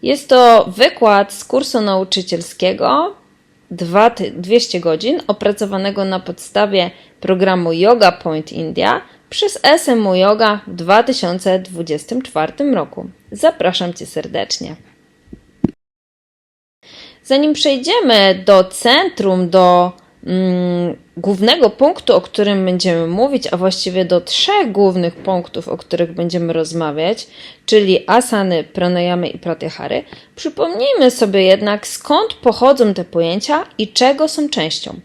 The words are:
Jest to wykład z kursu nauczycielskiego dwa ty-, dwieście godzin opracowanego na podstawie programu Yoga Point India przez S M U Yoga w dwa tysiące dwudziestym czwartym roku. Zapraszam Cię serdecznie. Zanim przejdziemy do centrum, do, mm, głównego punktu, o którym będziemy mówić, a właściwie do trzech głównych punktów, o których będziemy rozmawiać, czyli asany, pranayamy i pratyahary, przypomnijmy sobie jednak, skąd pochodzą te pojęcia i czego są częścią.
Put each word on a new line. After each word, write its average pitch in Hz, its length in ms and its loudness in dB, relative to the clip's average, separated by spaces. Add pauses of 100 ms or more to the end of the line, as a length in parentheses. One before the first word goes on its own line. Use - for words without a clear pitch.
Jest 277 280 -4
to 247 360 8 (120)
wykład 214 560 2
z - 100 -16
kursu 262 380 -2
nauczycielskiego 190 1300 -2 (560)
dwa 180 380 2
ty-, 214 220 -8
dwieście 185 480 0
godzin 170 480 -2
opracowanego 202 800 -4
na 190 140 -4
podstawie 190 720 -2 (280)
programu 185 540 0
Yoga 196 380 4
Point 156 400 -8
India 175 500 -2 (280)
przez - 340 -4
S 320 260 2
M 226 180 2
U 185 80 2
Yoga 208 520 2
w 190 80 -14
dwa 180 280 2
tysiące 185 560 -2
dwudziestym 175 600 -8
czwartym 262 520 -4
roku. - 360 -6 (220)
Zapraszam 185 600 -2
Cię - 120 -14
serdecznie. - 720 -8 (2500)
Zanim 294 300 2
przejdziemy 254 920 0
do 190 180 6
centrum, 196 840 0
do, 180 420 4 (320)
mm, 180 840 -2 (120)
głównego 208 520 2
punktu, 269 460 2
o 180 60 4
którym 196 440 -2
będziemy 180 420 0
mówić, 247 440 -2
a 180 60 -2
właściwie 185 480 -2
do 175 160 0
trzech 370 500 -2
głównych 185 440 0
punktów, 180 520 -6
o - 100 -6
których 170 360 -4
będziemy 170 400 -4
rozmawiać, 165 720 -4 (380)
czyli 196 420 2
asany, 196 560 0
pranayamy 175 640 -2
i - 120 -10
pratyahary, 160 640 -6 (320)
przypomnijmy 339 760 0
sobie 202 320 0
jednak, 208 440 2
skąd 392 460 -2
pochodzą 240 600 2
te 180 120 -6
pojęcia 180 600 -2 (120)
i 214 100 -4
czego 277 400 2
są 302 220 -4
częścią. - 560 -6